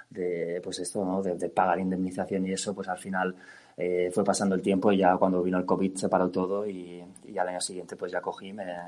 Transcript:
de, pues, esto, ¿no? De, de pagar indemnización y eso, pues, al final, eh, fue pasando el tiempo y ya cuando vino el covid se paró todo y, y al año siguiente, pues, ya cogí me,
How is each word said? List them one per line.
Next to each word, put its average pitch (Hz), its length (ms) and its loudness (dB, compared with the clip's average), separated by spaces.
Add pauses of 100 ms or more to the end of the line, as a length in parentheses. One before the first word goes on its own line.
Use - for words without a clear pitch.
(100)
de, 87 520 -2
pues, 92 180 -8
esto, 95 240 -2
¿no? 95 180 0
De, 90 140 0
de 85 140 -2
pagar 92 280 2
indemnización 92 680 0
y 95 60 -2
eso, 95 220 -4
pues, 95 140 -8
al 90 100 -4
final, 92 360 -2 (420)
eh, 90 360 0
fue 104 120 4
pasando 98 320 4
el 87 60 0
tiempo 98 280 4
y 98 80 6
ya 92 180 6
cuando 92 260 4
vino 90 160 2
el 90 80 0
covid 95 280 2
se - 140 -2
paró 90 220 4
todo 95 360 0
y, 87 380 -10 (220)
y 101 120 -8
al 90 100 0
año 90 120 -4
siguiente, 90 340 -8
pues, 90 160 -8
ya 104 100 -4
cogí 98 320 -8
me, 101 140 -10 (220)